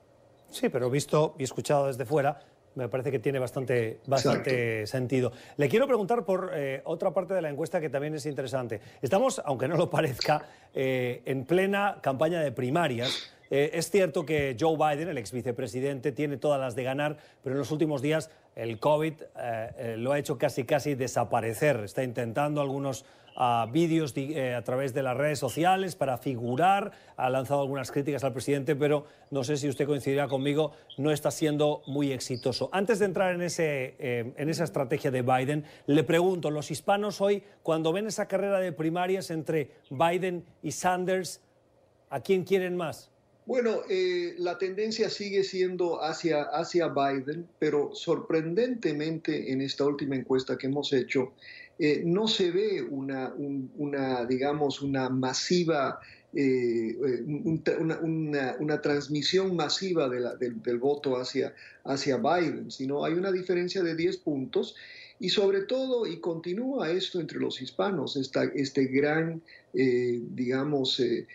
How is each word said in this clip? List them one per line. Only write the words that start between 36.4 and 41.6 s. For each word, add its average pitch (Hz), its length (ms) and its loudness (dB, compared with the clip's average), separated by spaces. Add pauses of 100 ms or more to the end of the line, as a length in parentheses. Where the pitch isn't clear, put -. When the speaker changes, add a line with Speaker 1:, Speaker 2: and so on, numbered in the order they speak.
Speaker 1:
los 151 220 -4
hispanos 202 500 0
hoy, 202 220 2 (180)
cuando 160 320 2
ven 208 140 -2
esa 208 200 -4
carrera 196 320 0
de 185 120 0
primarias 175 580 -2
entre 160 400 -2 (220)
Biden 175 540 0 (180)
y 151 80 -4
Sanders, 185 720 0 (680)